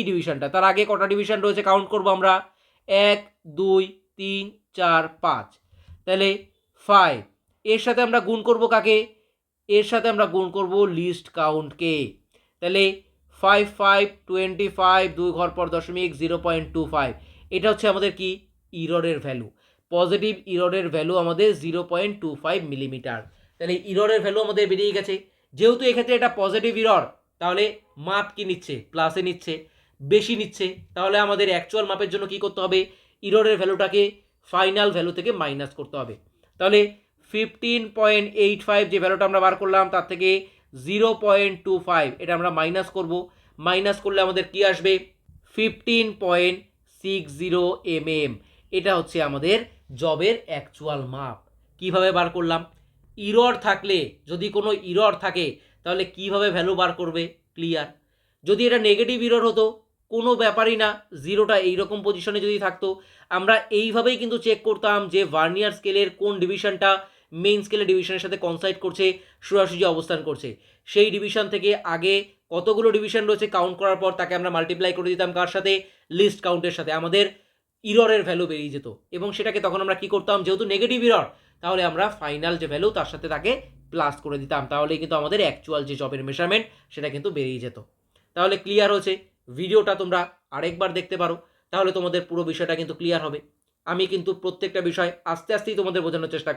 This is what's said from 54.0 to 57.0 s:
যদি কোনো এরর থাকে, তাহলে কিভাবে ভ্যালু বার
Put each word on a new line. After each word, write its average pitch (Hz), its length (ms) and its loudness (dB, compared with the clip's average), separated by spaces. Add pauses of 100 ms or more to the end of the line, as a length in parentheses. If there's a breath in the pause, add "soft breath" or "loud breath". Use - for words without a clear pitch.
যদি 175 200 -6 (100)
কোনো 208 140 0 (200)
এরর 208 240 4 (100)
থাকে, 180 220 -2 (360 soft breath)
তাহলে 185 220 -2
কিভাবে 202 460 -2
ভ্যালু 175 240 0
বার 175 160 4 (100)